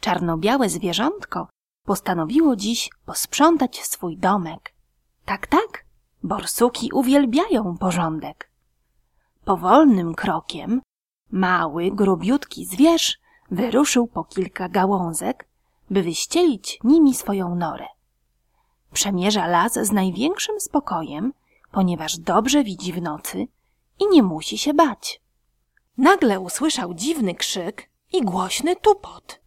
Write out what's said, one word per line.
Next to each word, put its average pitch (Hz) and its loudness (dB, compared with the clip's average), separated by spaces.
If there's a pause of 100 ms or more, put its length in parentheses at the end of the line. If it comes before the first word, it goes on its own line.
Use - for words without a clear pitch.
Czarno-białe 180 0
zwierzątko 247 -4 (360)
postanowiło 208 0
dziś 208 -4 (160)
posprzątać - 0
swój 170 -8
domek. 180 -2 (500)
Tak, - -8
tak, - 0 (380)
borsuki 226 -2
uwielbiają 262 2
porządek. 165 -4 (920)
Powolnym 190 4
krokiem 196 -4 (480)
mały, 180 0
grubiutki 196 0
zwierz 294 2 (320)
wyruszył 240 2
po 165 -8
kilka 185 -6
gałązek, 185 -2 (420)
by 190 2
wyścielić 233 -2
nimi 277 6
swoją 190 -4
norę. 170 -6 (1080)
Przemierza 196 -2
las 175 2
z 220 -2
największym 226 -2
spokojem, 277 -4 (380)
ponieważ 175 -2
dobrze 220 2
widzi 180 -6
w 175 -6
nocy 175 -8 (540)
i 403 2
nie 339 8
musi 180 -4
się 285 -2
bać. - 0 (760)
Nagle 269 4
usłyszał 185 -4
dziwny 214 -2
krzyk - -8 (220)
i 359 0
głośny 190 -2
tupot. - -2